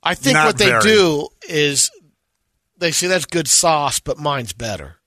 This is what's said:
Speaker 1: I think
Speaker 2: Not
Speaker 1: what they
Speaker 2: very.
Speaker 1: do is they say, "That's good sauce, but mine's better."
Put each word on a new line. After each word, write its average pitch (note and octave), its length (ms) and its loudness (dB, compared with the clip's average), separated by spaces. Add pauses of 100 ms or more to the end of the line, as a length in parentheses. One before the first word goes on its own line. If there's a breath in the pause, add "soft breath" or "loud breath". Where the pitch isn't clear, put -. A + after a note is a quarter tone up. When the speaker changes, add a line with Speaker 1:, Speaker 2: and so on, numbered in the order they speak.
Speaker 1:
I F3 100 -2
think C4 200 0
Speaker 2:
Not D#3 120 4
Speaker 1:
what C3+ 120 0
they G#3 100 4
Speaker 2:
very. A2+ 140 2
Speaker 1:
do F3 460 2 (200)
is D3 420 0 (880)
they E3+ 140 -2
say, F3+ 160 -2
"That's F3+ 180 0
good D#3+ 220 -4
sauce, D3+ 500 2
but C#3 200 -8
mine's C#3 340 -6
better." G2 440 -10 (100)